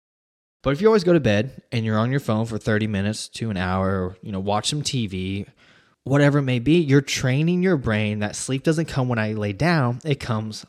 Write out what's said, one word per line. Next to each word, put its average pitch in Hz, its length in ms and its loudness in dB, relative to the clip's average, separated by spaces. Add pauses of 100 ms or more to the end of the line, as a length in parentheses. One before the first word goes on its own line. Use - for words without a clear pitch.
(640)
But 135 80 0
if 143 100 -2
you 214 60 4
always 220 160 4
go 175 100 4
to 170 60 6
bed 110 420 0 (100)
and 113 140 -2
you're 107 140 2
on 117 100 2
your 139 100 0
phone 113 280 -2
for 110 100 -6
thirty 107 300 0
minutes 104 420 -4
to 113 220 -6
an 95 60 -4
hour, 92 320 0
or, 95 340 -4
you 110 80 -12
know, 95 80 -6
watch 104 300 -2
some 151 120 -4
T 127 240 -4
V, 95 400 -6 (580)
whatever 143 360 4
it 139 40 -2
may 127 140 0
be, 143 220 4
you're 143 220 4
training 156 600 0
your 185 160 2
brain 107 420 0
that 104 160 -4
sleep 131 280 -6
doesn't 160 240 0
come 127 200 -2
when 120 120 -2
I 107 140 -2
lay 104 200 -2
down, 127 500 0
it 143 160 -2
comes 110 500 -6